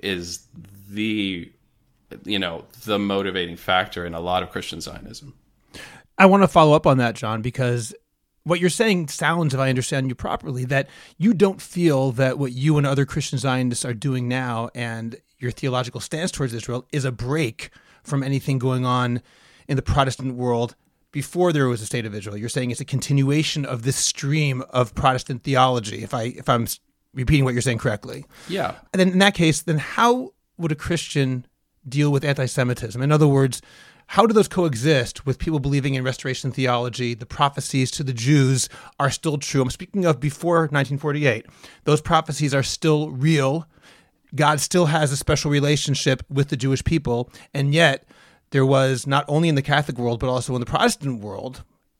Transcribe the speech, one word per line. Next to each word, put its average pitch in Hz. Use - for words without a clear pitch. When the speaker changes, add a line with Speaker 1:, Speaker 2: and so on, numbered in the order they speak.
Speaker 1:
is 87
the, 101
you 101
know, 82
the 104
motivating 95
factor 92
in 85
a 82
lot 90
of 87
Christian 87
Zionism. -
Speaker 2:
I 190
wanna 190
follow 156
up 156
on 139
that, 120
John, 110
because 120
what 170
you're 175
saying 185
sounds, 160
if 135
I 135
understand 131
you 123
properly, -
that 135
you 214
don't 196
feel 143
that 131
what 131
you 147
and 143
other 139
Christian 139
Zionists 127
are 123
doing 127
now 123
and 113
your 123
theological 123
stance 160
towards 131
Israel 120
is 147
a 131
break 123
from 139
anything 135
going 127
on 123
in 143
the 123
Protestant 131
world 120
before 170
there 143
was 120
a 110
state 117
of 104
Israel. 104
You're 107
saying 127
it's -
a 139
continuation 139
of 123
this 127
stream 139
of 127
Protestant 127
theology, 127
if 104
I, 120
if 123
I'm 120
s-, -
repeating 135
what 131
you're 120
saying 117
correctly. 120
Speaker 1:
Yeah. 170
Speaker 2:
And 190
then 185
in 185
that 196
case, 160
then 160
how 240
would 165
a 156
Christian 135
deal 147
with 139
anti-Semitism? 123
In 143
other 151
words, 135
how 202
do 220
those 208
coexist 143
with 131
people 160
believing 139
in 127
restoration 131
theology, 123
the 117
prophecies 139
to -
the 131
Jews 131
are 139
still 151
true? 143
I'm 127
speaking 180
of 147
before 160
nineteen 143
forty-eight. 143
Those 151
prophecies 151
are 135
still 156
real. 147
God 147
still 180
has 151
a 139
special 147
relationship 143
with 139
the -
Jewish 131
people, 123
and 139
yet 151
there 135
was, 135
not 139
only 160
in 156
the 135
Catholic 143
world, 120
but 135
also 127
in 123
the 120
Protestant 139
world, 104